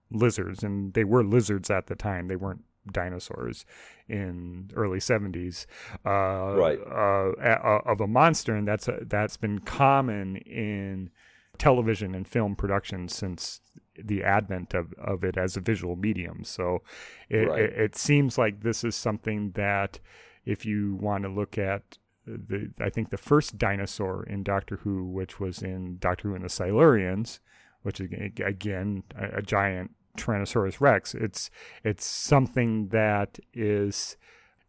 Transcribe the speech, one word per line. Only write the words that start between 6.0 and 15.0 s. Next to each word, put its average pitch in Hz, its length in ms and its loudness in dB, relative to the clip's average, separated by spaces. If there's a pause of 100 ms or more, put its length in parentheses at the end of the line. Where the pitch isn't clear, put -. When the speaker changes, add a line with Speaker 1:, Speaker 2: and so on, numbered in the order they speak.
Speaker 1:
uh, 95 500 0
Speaker 2:
Right. 85 240 4
Speaker 1:
uh, 98 600 2
a-, - 280 4
uh, 107 180 6
of 110 160 2
a 101 60 0
monster. 127 480 4
And 104 120 -2
that's 104 200 0
a, 113 180 -2
that's 107 320 -2
been 104 220 -2
common 120 800 2
in 98 720 -6 (480)
television 110 580 2
and 92 120 -6
film 104 280 0
production 98 540 -2
since - 520 -8 (400)
the 101 220 -2
advent 98 520 0
of, 87 240 -4
of 95 240 -4